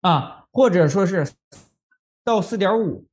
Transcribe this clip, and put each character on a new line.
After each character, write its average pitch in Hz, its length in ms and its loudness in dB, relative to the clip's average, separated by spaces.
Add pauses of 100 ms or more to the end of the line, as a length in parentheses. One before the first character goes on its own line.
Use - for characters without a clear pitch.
啊， - 500 -2
或 254 180 4
者 175 180 4
说 185 180 0
是 170 240 -4 (920)
到 - 180 0
四 208 160 -6
点 196 220 0
五， 180 320 -6